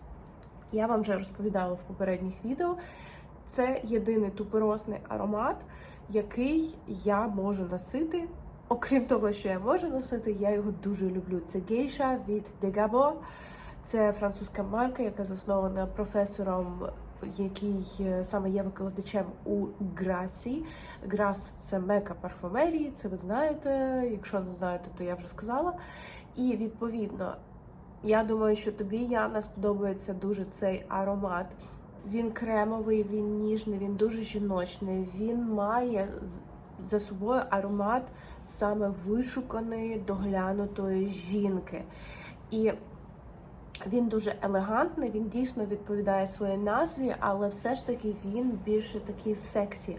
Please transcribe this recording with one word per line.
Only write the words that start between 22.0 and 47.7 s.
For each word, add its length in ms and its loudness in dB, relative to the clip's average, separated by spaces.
парфумерії, 760 0
це 180 -6
ви 80 -4
знаєте. 540 0
Якщо 300 -2
не 120 -4
знаєте, 460 -2
то 60 -4
я 100 -2
вже 140 -8
сказала. 460 -2
І, 200 4
відповідно, 800 -2
я 220 6
думаю, 320 4
що 160 0
тобі, 260 -2
Яна, 440 2
сподобається 720 0
дуже 300 0
цей 440 -2
аромат. 580 0
Він 240 0
кремовий, 720 4
він 360 0
ніжний, 400 2
він 180 0
дуже 260 2
жіночний. 840 0
Він 260 0
має 640 2
з-, 160 -10
за 100 4
собою 500 0
аромат 520 2
саме 480 2
вишуканої, 920 -2
доглянутої 1000 2
жінки. 760 0
І 220 4
він 220 4
дуже 340 2
елегантний, 680 2
він 180 0
дійсно 360 0
відповідає 640 2
своїй 300 0
назві, 640 2
але 280 2
все 260 -2